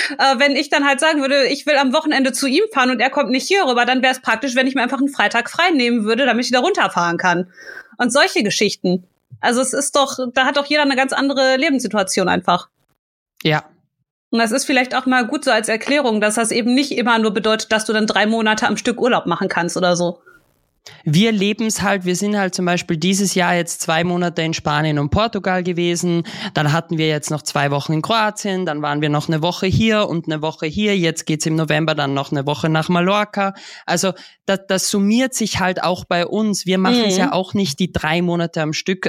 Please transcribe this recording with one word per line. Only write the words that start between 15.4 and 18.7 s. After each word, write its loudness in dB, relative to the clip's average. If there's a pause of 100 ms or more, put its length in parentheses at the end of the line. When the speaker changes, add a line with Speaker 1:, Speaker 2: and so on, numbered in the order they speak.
Speaker 1:
so 0
als 2
Erklärung, 0
dass 2
das 0
eben 0
nicht 0
immer 2
nur 2
bedeutet, -2
dass 0
du -2
dann 0
drei 2
Monate 0
am -2